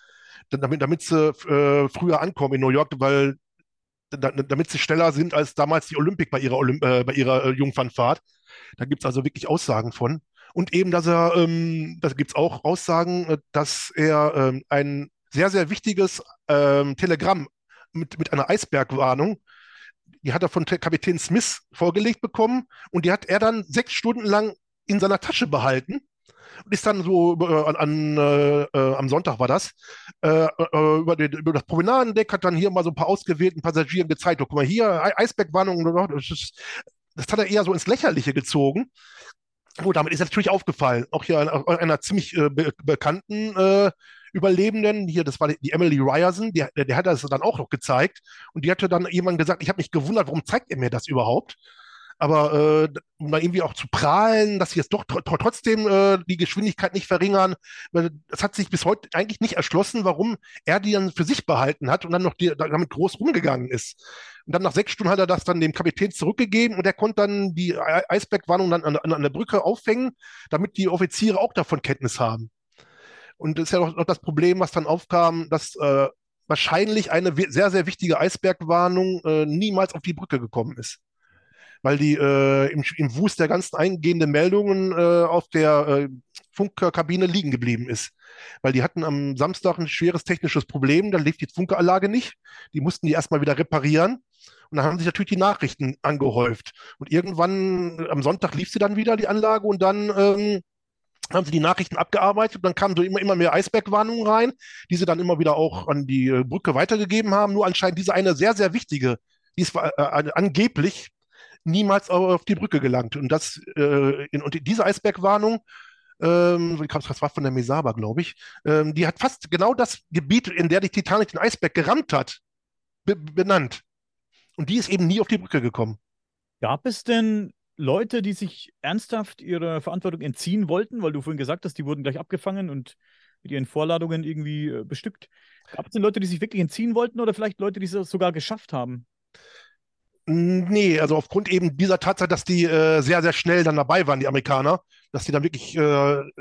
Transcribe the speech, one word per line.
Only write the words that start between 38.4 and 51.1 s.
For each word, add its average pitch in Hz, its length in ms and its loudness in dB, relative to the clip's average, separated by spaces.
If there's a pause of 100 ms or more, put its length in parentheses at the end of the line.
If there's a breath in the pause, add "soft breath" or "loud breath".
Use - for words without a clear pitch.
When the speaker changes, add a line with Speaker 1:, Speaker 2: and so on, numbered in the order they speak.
Speaker 1:
Gut, 175 180 0
damit 151 180 2
ist 147 60 -2
er 175 60 2
natürlich 196 240 0
aufgefallen. 131 640 0
Auch 156 120 -2
hier 160 160 2
einer, 147 280 0
einer 165 340 0
ziemlich, - 340 -4
äh, 147 140 2
be-, 143 240 -2 (100)
bekannten, 196 720 -2
äh, 196 360 4 (420 loud breath)
Überlebenden, 202 720 2
hier, 165 160 -2
das 143 160 -6
war 151 80 2
die, 147 140 -2
die 139 100 -4
Emily 160 260 2
Ryerson, 175 540 2
die, 160 140 0 (100)
der, 143 100 -2
der 131 120 -2
hat 139 80 0
das 160 160 2
dann 139 200 -2
auch 220 160 0
noch 127 120 -8
gezeigt. 135 500 0 (340 loud breath)
Und 143 120 -6
die 170 60 2
hatte 185 180 0
dann 175 200 2
jemand 175 300 0
gesagt, 160 240 0
„Ich 156 60 -2
hab - 80 -2
mich - 140 -6
gewundert, 170 360 0
warum 156 180 -4
zeigt - 260 -4
er 143 60 -4
mir 127 120 0
das 123 180 -4
überhaupt?“ 127 480 0 (640 loud breath)